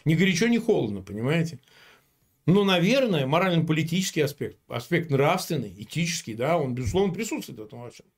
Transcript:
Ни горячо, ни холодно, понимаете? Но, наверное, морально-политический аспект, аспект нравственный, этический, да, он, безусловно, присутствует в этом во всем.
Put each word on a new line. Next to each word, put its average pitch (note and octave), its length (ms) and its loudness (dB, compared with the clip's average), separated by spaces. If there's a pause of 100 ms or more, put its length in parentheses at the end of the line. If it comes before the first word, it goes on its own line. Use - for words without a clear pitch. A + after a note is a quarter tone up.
Ни D#3+ 100 4
горячо, F#3 320 2
ни A#3 100 4
холодно, C#3 440 0
понимаете? B2+ 580 -2 (880)
Но, G3 180 4
наверное, F#3+ 640 2
морально-политический E3 920 0
аспект, - 360 -4 (100)
аспект C3+ 440 -2
нравственный, C#3 640 0
этический, D#3+ 560 -6
да, C3+ 240 0
он, C3+ 160 -2
безусловно, E3 400 0
присутствует G#3+ 460 -8
в - 40 -12
этом A#2+ 180 -16
во A#2+ 100 -16
всем. - 160 -20 (100)